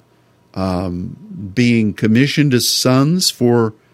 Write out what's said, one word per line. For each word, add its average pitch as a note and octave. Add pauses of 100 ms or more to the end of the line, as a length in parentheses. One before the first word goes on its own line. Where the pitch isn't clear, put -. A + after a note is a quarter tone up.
(560)
um, F#2+
being A#2
commissioned C3
as A2+
sons C#3
for A#2+ (180)